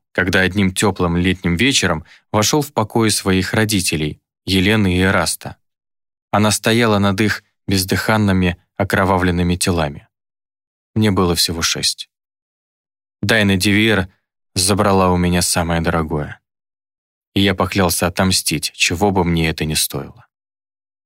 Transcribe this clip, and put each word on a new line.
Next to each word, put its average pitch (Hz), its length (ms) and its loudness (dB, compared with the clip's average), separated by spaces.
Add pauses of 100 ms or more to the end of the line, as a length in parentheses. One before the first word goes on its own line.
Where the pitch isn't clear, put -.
(120)
когда 95 280 0
одним 92 320 0
тёплым 92 440 0
летним 87 400 0
вечером 95 480 0 (260)
вошёл 107 320 0
в - 100 -10
покои 110 360 0
своих 92 440 0
родителей, 87 680 -2 (260)
Елены 95 500 2
и 90 40 2
Эраста. 95 560 -2 (760)
Она 104 200 2
стояла 113 480 0
над 101 220 0
их 104 220 -2 (240)
бездыханными, 95 880 0 (200)
окровавленными 90 800 0
телами. 82 520 -4 (840)
Мне 107 160 2
было 92 240 2
всего 82 280 -4
шесть. - 460 -4 (1120)
"Дайна 104 340 2
Дивиер 101 520 2 (460)
забрала 95 560 2
у 90 60 2
меня 87 260 0
самое 85 380 -2
дорогое. 80 600 -4 (960)
И 101 60 0
я 98 140 2
поклялся 90 520 0
отомстить, 90 680 -2
чего 95 360 0
бы 92 140 2
мне 82 240 0
это 80 160 -4
ни 78 100 -4
стоило". - 520 -6 (800)